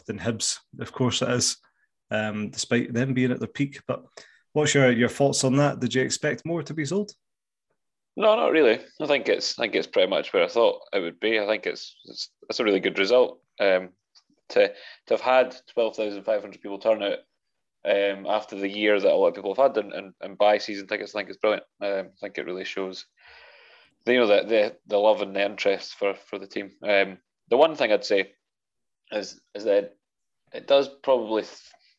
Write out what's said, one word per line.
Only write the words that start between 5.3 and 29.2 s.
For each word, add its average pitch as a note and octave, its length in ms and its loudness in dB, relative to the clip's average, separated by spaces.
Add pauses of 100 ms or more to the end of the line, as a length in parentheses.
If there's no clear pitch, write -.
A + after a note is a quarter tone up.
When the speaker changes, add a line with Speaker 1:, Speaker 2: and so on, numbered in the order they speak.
Speaker 1:
on C3 120 2
that? C#3+ 240 2
Did A#2+ 140 -2
you C3 80 2
expect C#3 420 -4
more E3 180 -6
to D#3 120 -12
be D#3 100 -6
sold? G3 260 -4 (1040)
Speaker 2:
No, G#3+ 220 4
not - 160 2
really. B2+ 280 4 (200)
I D#3 60 -6
think C#3+ 220 0
it's, - 300 -2
I - 40 -4
think G#2+ 140 -2
it's F2 100 -2
pretty F#2 240 2
much D#2 240 -2
where F2+ 100 4
I F2+ 40 2
thought A#2 320 2 (120)
it G2+ 60 0
would E2+ 220 -6
be. A2 200 0
I G2+ 60 -2
think G#2+ 200 -2
it's, - 380 -8
it's, - 240 -14 (220)
it's - 100 -4
a A#2+ 40 0
really G2 160 2
good F2+ 180 -2
result. A#2+ 420 2 (200)
Um, F#2 300 2 (600)
to, G2+ 180 4
to - 460 -8
have A2 80 0
had B2+ 340 2 (160)
twelve A2 240 -2
thousand G2+ 280 -6
five G#2 180 -2
hundred G2+ 180 -16
people G2+ 180 -10
turn G#2+ 240 0
out, G2+ 160 -2 (680)
um, G2+ 420 0
after G#2+ 300 -4
the G2 120 -2
year G#2 300 2
that F#2+ 120 4
a D#2 40 4
lot F#2 140 4
of F2 60 -2
people G2 200 -6
have C3+ 140 4
had - 160 -8
and, G2 80 -16
and, F#2+ 280 -12
and G2 160 -14
buy G#2 220 4
season G2+ 300 -10
tickets, G2+ 260 -8
I G#2 60 -6
think G2 100 -8
it's G2 80 -18
brilliant. G#2 240 -2 (180)
Um, G2 280 -4
I - 120 -20
think G#2 160 -12
it - 80 -6
really F#2 200 -10
shows F#2+ 420 -10 (1000)
the, A#2+ 100 2
you B2+ 40 4
know, A#2+ 80 6
the, G2+ 220 6
the, A2 280 2 (120)
the G2+ 100 2
love G#2 240 4
and G2 120 -6
the G2 100 0
interest G2 500 -4
for, G2 200 -4
for - 260 -14
the G2 80 -16
team. G2 240 -10 (100)
Um, G2 360 0 (300)
the A#2+ 80 2
one D#3 200 4
thing A#2 160 0
I'd G2+ 120 2
say G2 280 0 (800)
is, G#2 280 -8 (140)